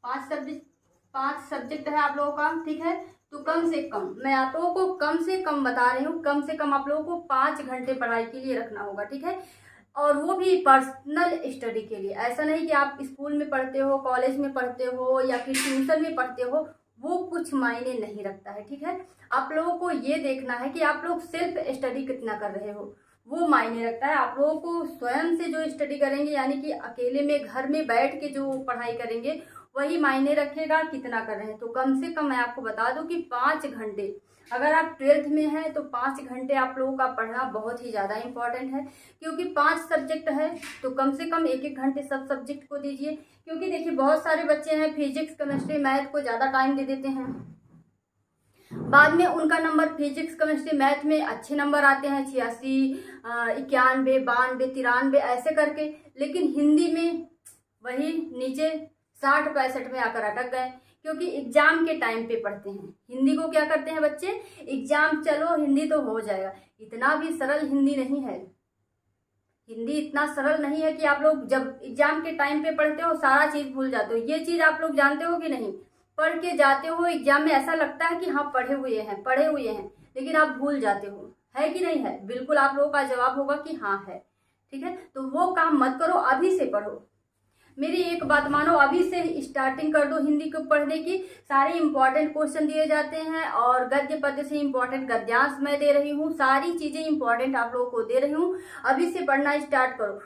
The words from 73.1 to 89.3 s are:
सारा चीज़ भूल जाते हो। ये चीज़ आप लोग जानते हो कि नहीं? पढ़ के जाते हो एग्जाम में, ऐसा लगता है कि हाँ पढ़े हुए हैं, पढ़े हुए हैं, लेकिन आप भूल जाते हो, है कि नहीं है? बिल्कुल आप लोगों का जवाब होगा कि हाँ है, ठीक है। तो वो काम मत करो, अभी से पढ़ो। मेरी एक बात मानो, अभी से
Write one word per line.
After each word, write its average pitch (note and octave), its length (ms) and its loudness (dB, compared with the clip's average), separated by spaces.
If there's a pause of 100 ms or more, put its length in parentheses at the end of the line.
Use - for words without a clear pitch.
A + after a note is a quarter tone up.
सारा C#4+ 320 6
चीज़ D4 220 -4
भूल C4 220 -2
जाते A3 220 -2
हो। A#3 120 0
ये D4+ 160 0
चीज़ E4+ 220 0
आप D#4+ 180 4
लोग D#4+ 140 -2
जानते C#4+ 300 2
हो E4+ 120 0
कि E4 120 -4
नहीं? A3+ 220 -4 (460)
पढ़ D#4+ 180 2
के F4 180 -4
जाते C#4 340 4
हो E4+ 180 0
एग्जाम C#4+ 360 4
में, D#4 100 2
ऐसा C#4 240 2
लगता D#4+ 300 0
है E4+ 100 0
कि F4+ 140 -4
हाँ C#4+ 140 0 (100)
पढ़े B3+ 200 0
हुए C4 260 -2
हैं, G#3 240 -8
पढ़े C4 220 2
हुए D4 220 0
हैं, G3+ 240 -6 (240)
लेकिन C4+ 200 -4
आप D4 220 4
भूल C#4 220 -2
जाते G3+ 280 0
हो, G3 260 -14 (200)
है D4 160 0
कि F4+ 100 -6
नहीं E4 200 0
है? G3 280 -6
बिल्कुल B3+ 300 0
आप C4+ 180 4
लोगों D4 160 2
का C#4+ 140 2
जवाब B3+ 320 0
होगा C#4 200 0
कि D#4+ 180 -8
हाँ G3 320 -4
है, G3+ 100 -12 (560)
ठीक C4+ 100 -10
है। F4+ 140 -8 (180)
तो C4+ 140 -6
वो F4 240 0
काम D#4+ 240 4
मत C4 220 4
करो, E4 140 2
अभी E4+ 440 4
से C#4 100 2
पढ़ो। G#3 340 -4 (760)
मेरी E4+ 260 0
एक E4+ 220 -2
बात C#4+ 240 2
मानो, D4 260 4
अभी D4 280 6
से E4+ 400 -2